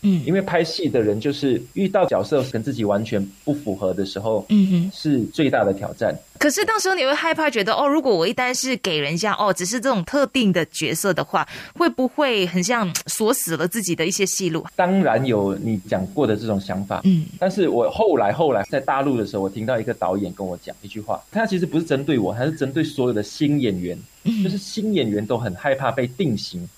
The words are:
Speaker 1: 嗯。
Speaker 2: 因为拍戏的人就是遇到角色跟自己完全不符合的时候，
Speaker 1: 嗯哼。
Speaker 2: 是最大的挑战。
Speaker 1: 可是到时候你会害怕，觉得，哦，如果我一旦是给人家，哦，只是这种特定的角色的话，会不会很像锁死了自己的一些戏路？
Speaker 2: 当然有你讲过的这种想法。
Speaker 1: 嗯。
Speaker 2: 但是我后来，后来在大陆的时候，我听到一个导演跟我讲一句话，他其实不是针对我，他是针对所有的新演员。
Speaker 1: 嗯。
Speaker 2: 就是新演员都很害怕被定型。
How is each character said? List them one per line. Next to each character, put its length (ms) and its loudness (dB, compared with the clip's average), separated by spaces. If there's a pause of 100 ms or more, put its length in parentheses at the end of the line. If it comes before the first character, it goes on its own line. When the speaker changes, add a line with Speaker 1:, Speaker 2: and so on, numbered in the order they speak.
Speaker 1:
嗯。 240 4
Speaker 2:
因 80 2
为 80 2
拍 220 2
戏 260 -2
的 120 2
人 200 2
就 100 0
是 300 0 (120)
遇 140 0
到 180 4
角 160 2
色 300 2
跟 100 -4
自 120 -4
己 100 -2
完 220 2
全 180 0 (220)
不 80 0
符 220 -4
合 180 -2
的 120 -2
时 140 -8
候， 300 -2
Speaker 1:
嗯 180 6
哼。 260 2
Speaker 2:
是 320 0
最 240 0
大 140 2
的 80 2
挑 220 -4
战。 200 -2 (260)
Speaker 1:
可 100 4
是 140 0
到 160 0
时 80 -2
候 80 0
你 80 0
会 100 2
害 200 0
怕， 160 0
觉 120 -2
得， 120 0
哦， 120 0
如 160 2
果 140 2
我 100 2
一 80 0
旦 200 -2
是 240 -2
给 200 -2
人 200 -2
家， 160 0
哦， 180 2
只 140 -2
是 120 -4
这 120 -2
种 160 0
特 220 2
定 260 2
的 140 2
角 280 -4
色 180 0
的 80 0
话， 240 0 (280)
会 160 4
不 180 0
会 400 2
很 160 0
像 260 0 (180)
锁 260 2
死 240 -2
了 100 0
自 160 -4
己 100 0
的 120 0
一 40 0
些 160 0
戏 220 -2
路？ 260 -2
Speaker 2:
当 300 2
然 220 2
有 300 2
你 240 -2
讲 340 -2
过 120 2
的 120 2
这 100 -6
种 100 0
想 280 -4
法。 180 -4
Speaker 1:
嗯。 220 4 (120)
Speaker 2:
但 140 0
是 160 2
我 220 2
后 260 2
来， 160 2
后 220 2
来 160 0
在 100 0
大 220 0
陆 160 0
的 100 0
时 80 -8
候， 80 0
我 60 -2
听 160 -8
到 120 0
一 60 -2
个 100 -4
导 220 -2
演 160 -2
跟 160 -8
我 160 -6
讲 180 -12
一 60 -16
句 140 -12
话， 280 -6
他 160 0
其 140 0
实 60 0
不 120 -2
是 80 0
针 200 0
对 120 2
我， 160 0
他 120 -2
是 80 0
针 180 -2
对 100 0
所 280 0
有 40 0
的 80 0
新 380 0
演 180 0
员。 220 -6 (240)
Speaker 1:
嗯。 180 2
Speaker 2:
就 80 2
是 80 -2
新 360 -4
演 160 2
员 160 0
都 120 0
很 160 -2
害 220 0
怕 160 -2
被 160 -2
定 300 -2
型。 240 -8 (160)